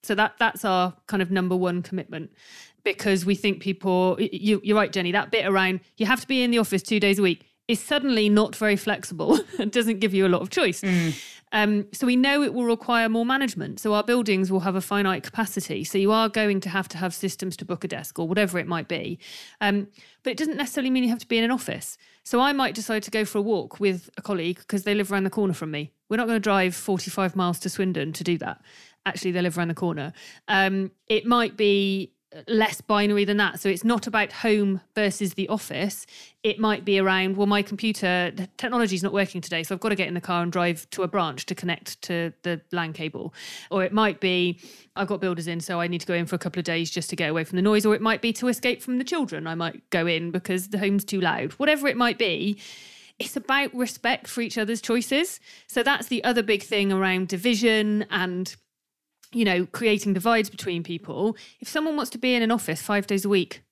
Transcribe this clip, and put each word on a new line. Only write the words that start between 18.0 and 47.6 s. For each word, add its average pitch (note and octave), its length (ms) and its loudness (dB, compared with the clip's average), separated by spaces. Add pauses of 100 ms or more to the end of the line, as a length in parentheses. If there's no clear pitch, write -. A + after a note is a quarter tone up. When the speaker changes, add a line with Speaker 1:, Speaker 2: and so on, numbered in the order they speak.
Speaker 1:
or E3 100 -4
whatever F3+ 300 2
it E3 100 -4
might E3+ 200 -4
be. E3 320 -6 (400)
Um, G3+ 280 2 (360)
but C4 80 -2
it B3+ 60 -6
doesn't D4+ 200 -2
necessarily C4 320 -2
mean B3+ 140 2
you A#3+ 60 2
have A#3 100 -2
to - 80 -18
be A#3 100 0
in A3+ 60 4
an A#3 80 2
office. - 460 -6 (260)
So A#3+ 160 0
I C#4 140 4
might C4+ 200 0
decide G#3+ 300 -4
to G3+ 80 -12
go G#3+ 140 0
for G#3 140 -4
a - 20 0
walk G3+ 380 -2
with F#3+ 380 0
a - 40 -12
colleague F3 460 -2
'cause G3 160 -2
they G#3 120 2
live G3 160 0
around G3 140 0
the F#3+ 40 0
corner F#3+ 240 0
from D#3 180 -6
me. D3 200 -6 (200)
We're A3 60 0
not A#3 100 0
gonna A3+ 140 2
drive G3 340 4
forty-five F#3+ 600 -2
miles F3 220 0
to F#3 100 -6
Swindon D#3+ 420 -2
to D#3 140 -8
do E3+ 140 0
that. - 220 -8 (440)
Actually, F#3+ 260 -2
they F3+ 100 0
live F3 160 0
around E3+ 120 -2
the E3 40 -2
corner. D#3 380 -4 (380)
Um, F#3+ 420 2 (160)
it G#3+ 180 2
might A#3 300 2
be G3 560 2 (380)
less A3 320 2
binary G#3 420 2
than G3+ 140 0
that. F#3+ 240 0
So G3 80 0
it's F#3 160 -2
not A#3 220 0
about G#3 260 0
home G3+ 480 2 (120)
versus G3+ 420 -2
the G3 120 -4
office. G3+ 580 -6 (380)
It G#3+ 160 -2
might G#3 240 0
be G3 160 2
around, F#3+ 380 2
"Well, G3+ 100 2
my G3+ 140 4
computer, G3 760 0
the F#3 220 -6
technology's A3 460 0
not F3 100 -2
working F#3+ 260 0
today, E3 240 -4
so F#3+ 100 -6
I've F3+ 60 -6
gotta G#3+ 160 0
get F3+ 140 -2
in F3 40 -6
the F3 60 -4
car F3 240 -2
and E3+ 80 -2
drive F3 380 0
to F#3+ 140 -4
a F3+ 40 -2
branch E3 380 -2
to - 100 -6
connect - 460 -8
to E3 320 -4 (100)
the E3+ 160 -4 (140)
lan E3 180 -4
cable." D#3+ 420 -8 (360)
Or F#3+ 120 0
it F#3 120 0
might G#3 260 2
be, F3+ 400 0 (380)
"I've G3 100 -2
got G3 140 -2
builders F3 260 -2
in, E3+ 140 -4
so F3 180 -4
I E3+ 80 0
need F3 140 -4
to - 60 -10
go F#3 60 0
in E3+ 120 0
for F3+ 100 -4
a E3+ 40 -2
couple F3 200 -4
of E3 60 -4
days E3 260 -2
just - 200 -6
to F3 40 -6
get D#3 140 -2
away D#3+ 160 -2
from F3+ 100 -8
the F3+ 60 2